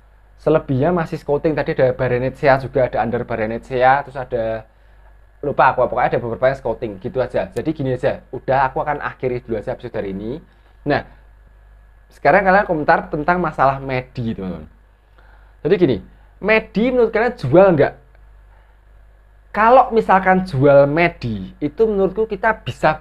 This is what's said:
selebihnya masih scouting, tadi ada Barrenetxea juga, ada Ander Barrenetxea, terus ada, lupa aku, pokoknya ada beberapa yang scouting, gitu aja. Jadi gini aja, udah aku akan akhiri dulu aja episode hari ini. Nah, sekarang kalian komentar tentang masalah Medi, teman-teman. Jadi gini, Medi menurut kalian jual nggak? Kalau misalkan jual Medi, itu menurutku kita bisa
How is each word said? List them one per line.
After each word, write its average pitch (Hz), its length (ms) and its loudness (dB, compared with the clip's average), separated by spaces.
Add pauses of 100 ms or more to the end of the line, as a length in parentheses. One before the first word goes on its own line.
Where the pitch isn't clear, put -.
(400)
selebihnya 151 560 0
masih 160 240 -4
scouting, 147 360 -2
tadi 151 200 -4
ada 131 160 2
Barrenetxea 131 720 0
juga, 127 240 0
ada 113 160 -4
Ander 117 240 -4
Barrenetxea, 120 800 0
terus - 80 -18
ada, 113 480 -6 (800)
lupa 143 320 2
aku, 123 160 0
pokoknya 127 240 -2
ada 131 80 0
beberapa 117 240 -2
yang 135 120 -2
scouting, 113 320 -6 (120)
gitu 123 160 -8
aja. 113 320 -4
Jadi 120 240 -6
gini 131 200 -4
aja, 123 360 -4
udah 131 400 -2
aku - 80 -6
akan 147 240 -4
akhiri 123 400 -6
dulu 110 160 -6
aja 117 160 -8
episode 120 200 -14
hari 98 200 -6
ini. 110 240 -10 (480)
Nah, 143 200 -2 (1040)
sekarang 170 320 2
kalian 190 240 2
komentar 170 400 0
tentang 175 320 -2
masalah 139 400 0
Medi, 127 560 -6
teman-teman. 85 320 -10 (960)
Jadi 165 160 2
gini, 135 180 2 (460)
Medi 220 480 0
menurut 247 240 2
kalian 233 240 0
jual 151 280 6 (120)
nggak? - 140 2 (1600)
Kalau 226 400 6
misalkan 185 480 2
jual 139 400 6
Medi, 143 800 -2
itu 151 240 0
menurutku 202 400 0
kita 220 320 -2
bisa 156 420 -2